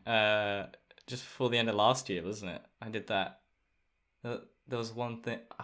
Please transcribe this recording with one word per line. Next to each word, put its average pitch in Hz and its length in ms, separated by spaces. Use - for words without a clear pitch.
uh, 107 600
just 123 160
before - 260
the 120 80
end 113 120
of 104 60
last 117 340
year, 90 120
wasn't 98 300
it? - 100
I 117 80
did 107 180
that. 98 320
There, 120 160
there 127 120
was 113 120
one 117 300
thing, 113 180
I - 60